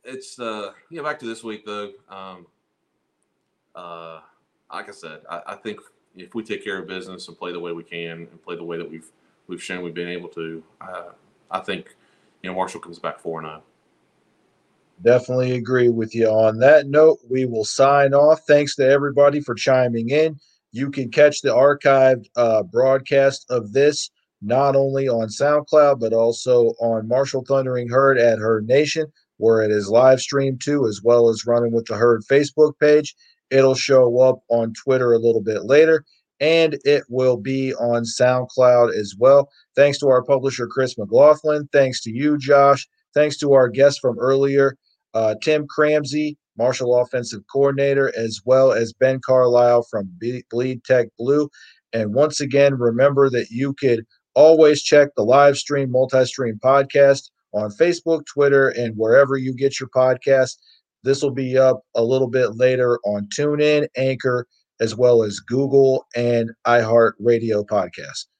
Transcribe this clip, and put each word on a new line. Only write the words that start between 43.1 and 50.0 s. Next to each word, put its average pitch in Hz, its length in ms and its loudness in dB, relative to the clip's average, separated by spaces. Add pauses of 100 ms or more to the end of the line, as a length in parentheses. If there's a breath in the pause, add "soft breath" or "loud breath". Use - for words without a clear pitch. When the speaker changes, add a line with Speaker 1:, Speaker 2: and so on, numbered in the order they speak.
Speaker 2:
Thanks 147 240 0
to 143 160 0
our 131 140 6
guest 135 320 2
from 120 180 -4
earlier, 139 580 0 (380)
uh, 110 280 0
Tim 151 240 -2
Cramsey, 151 720 -2 (220)
Marshall 123 420 -2
offensive 120 400 -6 (100)
coordinator, 139 640 0
as 113 300 -8
well 131 280 4
as 113 200 -2
Ben 131 320 0
Carlisle 120 640 2
from 101 280 -8